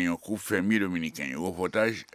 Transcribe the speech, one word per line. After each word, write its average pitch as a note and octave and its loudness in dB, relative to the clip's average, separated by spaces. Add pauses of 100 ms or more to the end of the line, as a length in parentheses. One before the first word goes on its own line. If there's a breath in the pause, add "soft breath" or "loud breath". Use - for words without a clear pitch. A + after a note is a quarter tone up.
yon E2+ 2
gwoup G#2 -6
fèmye G2+ 2
dominiken D#2+ -2
yo. D#2 -4
Reportaj F#2+ 0